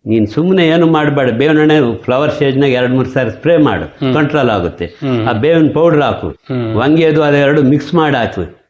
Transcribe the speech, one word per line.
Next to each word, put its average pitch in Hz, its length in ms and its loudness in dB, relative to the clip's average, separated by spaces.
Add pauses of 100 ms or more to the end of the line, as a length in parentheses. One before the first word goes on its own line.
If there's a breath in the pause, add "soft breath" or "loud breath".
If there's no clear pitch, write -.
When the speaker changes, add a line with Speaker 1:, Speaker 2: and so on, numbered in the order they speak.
Speaker 1:
ನೀನ್ 110 200 0
ಸುಮ್ನೆ 175 420 0
ಏನು 165 180 2
ಮಾಡ್ಬೇಡ, 147 440 0
ಬೇವಿನ 147 280 0
ಎಣ್ಣೆ 147 460 2
ಫ್ಲವರ್ 135 260 0
ಸ್ಟೇಜ್ನಾಗ 139 400 0
ಎರಡ್ 123 220 0
ಮೂರ್ 127 160 -2
ಸಾರಿ 127 220 -2
ಸ್ಪ್ರೇ 160 260 0
ಮಾಡು, 107 280 0
Speaker 2:
ಹ್ಮ್. 131 300 -4
Speaker 1:
ಕಂಟ್ರೋಲ್ 143 360 0
ಆಗುತ್ತೆ. 87 360 -4
Speaker 2:
ಹ್ಮ್. 120 420 -4
Speaker 1:
ಆ 120 40 -2
ಬೇವಿನ 151 420 2
ಪೌಡರ್ 151 280 2
ಹಾಕು, 104 260 -4
Speaker 2:
ಹ್ಮ್. 117 460 -8
Speaker 1:
ಹೊಂಗೆದು 156 480 2
ಅದೆರಡು 143 400 2
ಮಿಕ್ಸ್ 143 320 0
ಮಾಡಿ 151 220 2
ಹಾಕು 98 540 -6